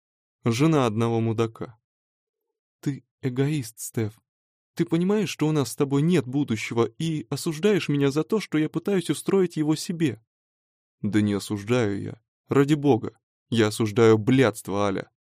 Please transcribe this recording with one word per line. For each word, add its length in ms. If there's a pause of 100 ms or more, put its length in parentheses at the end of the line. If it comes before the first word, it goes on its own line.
(440)
«Жена 400
одного 380
мудака». 580 (1000)
«Ты 260 (160)
эгоист, 580
Стеф. 400 (540)
Ты 100
понимаешь, 460
что 180
у 40
нас 200
с 40
тобой 260
нет 240
будущего, 580 (140)
и 320
осуждаешь 580
меня 220
за 120
то, 160
что 200
я 100
пытаюсь 400
устроить 480
его 200
себе?» 460 (800)
«Да 220
не 100
осуждаю 680
я. 180 (280)
Ради 260
бога. 440 (300)
Я 200
осуждаю 500
блядство, 680
Аля. 220 (240)